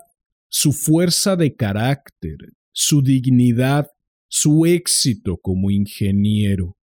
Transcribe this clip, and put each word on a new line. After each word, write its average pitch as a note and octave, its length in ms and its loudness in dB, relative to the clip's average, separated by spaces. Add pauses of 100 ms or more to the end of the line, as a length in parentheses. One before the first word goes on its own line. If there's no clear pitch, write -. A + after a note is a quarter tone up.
(480)
su - 240 0
fuerza E3+ 640 0
de E3 180 0
carácter, G#2 840 -4 (340)
su - 300 0
dignidad, B2+ 840 2 (420)
su D#3 360 2
éxito D3 720 -2
como F#2+ 320 -2
ingeniero. G2+ 1120 -2